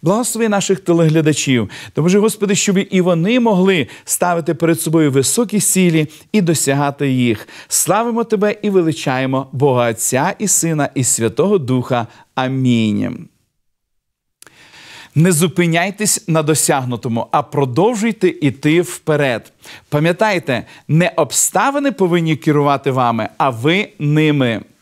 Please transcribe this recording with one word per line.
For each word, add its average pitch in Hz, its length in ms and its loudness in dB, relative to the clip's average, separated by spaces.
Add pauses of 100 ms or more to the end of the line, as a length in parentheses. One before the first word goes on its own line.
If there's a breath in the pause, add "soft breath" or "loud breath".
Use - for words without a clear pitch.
Благослови 220 480 -2
наших 202 300 0
телеглядачів. 156 880 2 (260 loud breath)
Допоможи, 180 240 2
Господи, 202 360 0
щоб 190 220 0
і 196 240 0
вони 180 380 2
могли 190 480 2 (180 loud breath)
ставити 170 480 -2
перед 165 280 0
собою 156 300 2
високі 185 480 0
цілі 160 480 2 (240 loud breath)
і 208 100 2
досягати 143 720 0
їх. 123 360 0 (200 loud breath)
Славимо 226 560 0
Тебе 208 380 0
і 208 80 -2
величаємо 135 840 0
Бога 123 380 2
Отця 131 500 -2
і 214 80 -4
Сина 160 480 -2
і 131 80 0
Святого 147 540 0
Духа. 123 500 -2 (280 loud breath)
Амінь. 120 920 -2 (1900 loud breath)
Не 170 160 4
зупиняйтесь 175 960 -2
на 160 160 0
досягнутому, 127 880 -2
а 147 120 2
продовжуйте 180 840 0
іти 151 540 0
вперед. 147 680 -2 (380 loud breath)
Пам'ятайте, 165 760 0 (240 loud breath)
не 165 280 2
обставини 269 760 -2
повинні 170 440 0
керувати 143 560 0
вами, 120 460 0
а 147 120 0
ви 143 400 -2 (100)
ними. 147 600 0 (200)